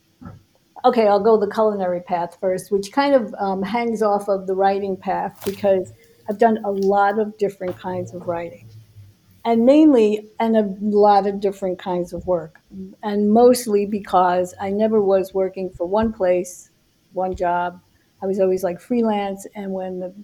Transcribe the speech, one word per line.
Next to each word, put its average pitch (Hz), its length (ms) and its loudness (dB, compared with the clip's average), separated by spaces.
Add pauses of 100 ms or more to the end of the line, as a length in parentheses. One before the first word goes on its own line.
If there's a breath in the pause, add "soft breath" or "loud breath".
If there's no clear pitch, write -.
(840)
okay, 226 220 4
I'll 202 120 4
go 220 180 4
the 202 140 -2
culinary 196 500 -2
path 175 380 -6
first, 185 320 -4
which 196 200 -2
kind 285 220 2
of, 240 240 2
um, 196 240 -2
hangs 226 400 -2
off 202 280 0
of 190 180 -2
the 190 80 -2
writing 196 400 0
path, 185 500 -6
because 196 460 0 (380 soft breath)
I've 208 100 -6
done 220 240 2
a 202 80 -4
lot 202 480 2
of 214 180 -6
different 190 400 -6
kinds 185 360 -8
of 175 140 -16
writing, 170 400 -8 (760)
and 233 220 2
mainly, 254 640 6 (120)
and 226 180 0
a 202 240 0
lot 208 460 4
of 202 120 -4
different 196 400 -4
kinds 180 340 -4
of 170 120 -12
work, 165 340 -4 (440)
and 208 280 0
mostly 233 540 4
because 180 720 0
I 196 120 -6
never 220 300 0
was 190 320 0
working 190 360 -4
for 180 160 -8
one 220 280 -2
place, 180 560 -4 (440)
one 185 220 -6
job. 175 460 -4 (420)
I 196 40 -6
was 196 120 -2
always, 190 240 0
like, 175 160 -6
freelance, 202 680 -2 (100)
and 196 160 -10
when 185 280 -8
the, 185 140 -12 (100)